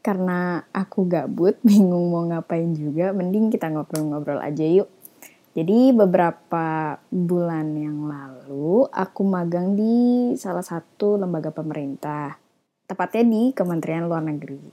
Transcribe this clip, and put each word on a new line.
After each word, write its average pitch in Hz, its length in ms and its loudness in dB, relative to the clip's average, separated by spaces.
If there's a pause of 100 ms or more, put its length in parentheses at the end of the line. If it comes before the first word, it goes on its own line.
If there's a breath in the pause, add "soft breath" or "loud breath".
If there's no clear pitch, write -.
Karena 180 720 -2
aku 190 320 -2
gabut, 170 560 0
<laughs> 240 80 6
bingung 180 400 6
mau 170 160 0
ngapain 170 480 -2
juga, 156 400 -2
mending 208 400 0
kita - 160 -2
ngobrol-ngobrol 151 720 -4
aja 151 240 -2
yuk. 180 240 4 (640 loud breath)
Jadi 220 400 4
beberapa 165 1040 2 (160)
bulan 170 640 -2
yang 151 320 -6
lalu, 139 800 -2
aku - 320 -6
magang 180 560 0
di 240 560 2
salah 180 320 -6
satu 208 560 -2
lembaga 160 320 -4
pemerintah. 147 800 -8 (540)
Tepatnya 196 420 0
di 220 220 2
Kementerian 170 560 -2
Luar 165 160 -2
Negeri. 147 500 -8